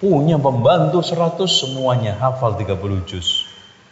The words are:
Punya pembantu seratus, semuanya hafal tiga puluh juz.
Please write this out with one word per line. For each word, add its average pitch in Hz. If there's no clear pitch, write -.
Punya 160
pembantu 151
seratus, 170
semuanya 127
hafal 123
tiga 98
puluh 95
juz. -